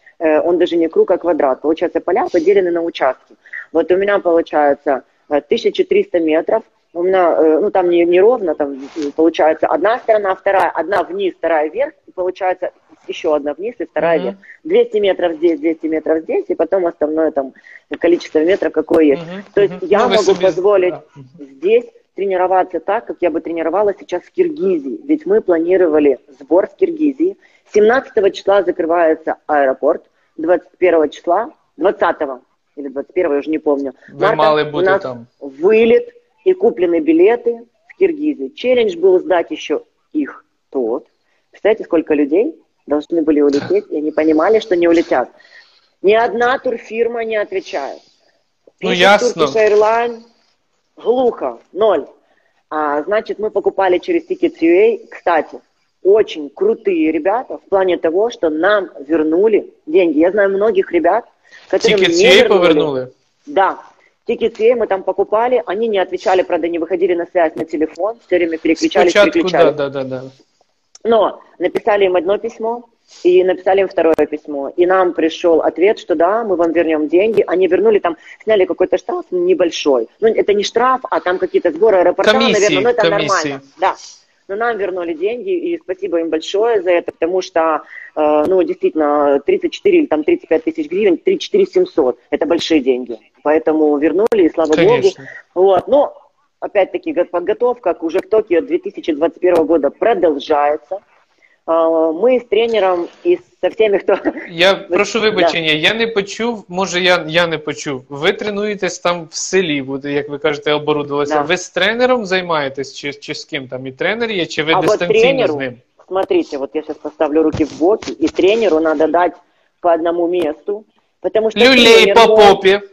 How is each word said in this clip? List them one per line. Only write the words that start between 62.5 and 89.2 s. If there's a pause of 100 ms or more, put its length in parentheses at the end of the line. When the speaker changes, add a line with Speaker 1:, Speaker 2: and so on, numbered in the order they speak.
Speaker 2:
повернули? (380)
Speaker 1:
Да. (500)
Tickets
U
A
мы
там
покупали,
они
не
отвечали,
правда,
не
выходили
на
связь
на
телефон, (100)
всё
время
переключались,
Speaker 2:
Спочатку,
Speaker 1:
переключались.
Speaker 2:
да,
да,
да,
да. (760)
Speaker 1:
Но (180)
написали
им
одно
письмо (420)
и
написали
им
второе
письмо.
И
нам
пришёл
ответ,
что
да,
мы
вам
вернём
деньги.
Они
вернули,
там, (260)
сняли
какой-то
штраф
небольшой. (120)
Ну,
это
не
штраф, (100)
а
там
какие-то
сборы
аэропорта,
Speaker 2:
Комиссии,
Speaker 1:
наверное,
но
это
Speaker 2:
комиссии.
Speaker 1:
нормально. (200)
Да. (520)
Но
нам
вернули
деньги,
и
спасибо
им
большое
за
это,
потому
что, (340)
э,
ну,
действительно,